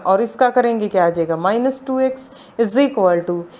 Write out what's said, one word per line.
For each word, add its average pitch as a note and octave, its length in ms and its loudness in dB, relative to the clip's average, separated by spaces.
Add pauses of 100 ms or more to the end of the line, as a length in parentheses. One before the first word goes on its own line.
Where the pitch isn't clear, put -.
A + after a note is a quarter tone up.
और F#3+ 160 4
इसका A#3 280 0
करेंगे A#3 380 0
क्या F#3 160 2
आ E3+ 60 2
जाएगा, E3 260 -2
minus A#3 500 -2
two C4 140 -2
x C4 280 -2 (320)
is A3 180 -2
equal G3+ 480 2
to F3 100 -2 (240)